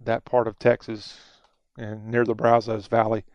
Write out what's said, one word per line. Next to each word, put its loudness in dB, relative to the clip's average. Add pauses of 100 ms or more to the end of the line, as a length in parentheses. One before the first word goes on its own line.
that -2
part 0
of -8
Texas -2 (580)
and -12
near 0
the -2
Brazos 2
Valley, 0 (120)